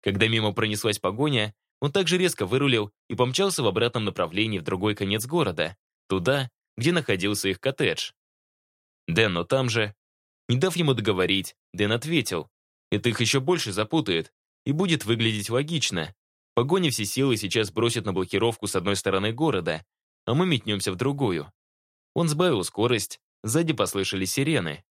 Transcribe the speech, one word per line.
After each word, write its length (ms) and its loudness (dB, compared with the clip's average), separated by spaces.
Когда 260 2
мимо 260 2
пронеслась 460 -2
погоня, 540 -2
он 80 0
также 260 2
резко 280 0
вырулил 480 2
и 60 -6
помчался 460 0
в 60 2
обратном 380 0
направлении 520 -2
в 60 -6
другой 320 0
конец 300 -2
города, 500 -2
туда, 420 0
где 160 0
находился 560 0
их 100 -2
коттедж. 520 -2
"Дэн, 260 2
но 100 0
там 260 0
же..." 240 -2
Не 100 2
дав 200 2
ему 160 4
договорить, 640 2
Дэн 180 0
ответил: 580 -2
"Это 200 0
их 100 -2
еще 220 2
больше 320 0
запутает 600 -2
и 60 0
будет 320 0
выглядеть 460 0
логично. 680 -2
Погоня 360 2
все 140 -4
силы 320 0
сейчас 340 -2
бросит 360 -2
на 80 -2
блокировку 540 0
с 100 -2
одной 180 0
стороны 380 0
города, 520 -2
а 100 0
мы 100 2
метнемся 480 -2
в 20 -4
другую". 560 -2
Он 160 0
сбавил 340 2
скорость, 560 0
сзади 300 2
послышались 580 0
сирены. 600 -2